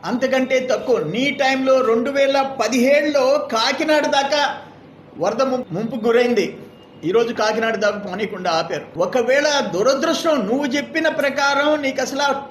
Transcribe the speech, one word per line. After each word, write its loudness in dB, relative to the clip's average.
అంతకంటే 0
తక్కువ. 0
నీ -2
టైంలో 2
రెండు 2
వేల 2
పదిహేడులో 2
కాకినాడ 0
దాకా 0
వరద -2
ము-, 0
ముంపు -6
గురైంది. 2
ఈరోజు 0
కాకినాడ 0
దాకా 0
పోనీయకుండా -6
ఆపారు. -4
ఒకవేళ 2
దురదృష్టం, 0
నువ్వు 0
చెప్పిన -2
ప్రకారం 0
నీకు -2
అసలు 0